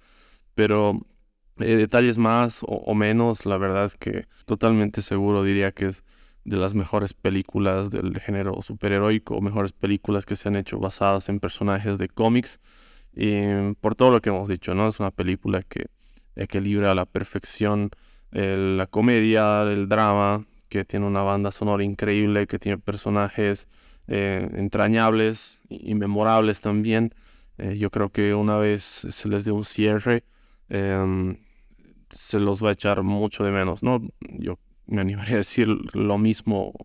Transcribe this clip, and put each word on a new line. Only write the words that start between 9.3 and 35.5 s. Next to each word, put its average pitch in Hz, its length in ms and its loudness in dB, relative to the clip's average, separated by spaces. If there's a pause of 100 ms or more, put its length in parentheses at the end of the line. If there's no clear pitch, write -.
mejores 101 320 -2
películas 101 540 -2
que 104 100 -6
se - 100 -8
han 101 80 0
hecho 101 240 -4
basadas 98 500 0
en 101 120 -2
personajes 101 580 -2
de 95 100 -4
cómics, 117 520 2 (560)
y 101 640 0
por 107 160 0
todo 127 160 6
lo 117 80 6
que - 80 -4
hemos 101 200 -2
dicho, 92 240 -4
¿no? 98 140 2
Es 107 140 -2
una 98 100 -2
película 95 520 -2
que - 240 -10 (500)
equilibra 101 560 0
a - 20 4
la 90 120 0
perfección, 101 840 -4 (400)
eh, 95 460 0
la 95 100 0
comedia, 110 760 4
el 101 260 0
drama, 104 580 2 (220)
que 98 160 -4
tiene 101 220 -4
una 101 160 0
banda 101 280 0
sonora 104 320 -2
increíble, 104 640 0
que - 140 -6
tiene 101 180 -4
personajes, 101 880 -2 (400)
eh, 98 480 -2
entrañables 110 1040 0 (100)
y, - 220 -12
y 107 60 -2
memorables 107 640 2
también. 110 520 0 (460)
Eh, 101 180 -6
yo 104 140 -2
creo 101 200 -2
que 104 240 0
una 104 220 2
vez 104 280 0
se - 440 -10
les 101 160 -2
dé 107 60 -2
un 104 140 -2
cierre, 107 580 0 (460)
em, 95 720 -2 (720)
se - 280 -4
los 101 240 0
va 107 60 2
a 104 40 4
echar 98 300 0
mucho 101 400 -2
de 101 80 0
menos, 95 320 -2
¿no? 123 180 0 (200)
Yo - 400 -10 (260)
me 104 140 -2
animaría 98 340 -2
a 113 40 2
decir 107 280 0 (280)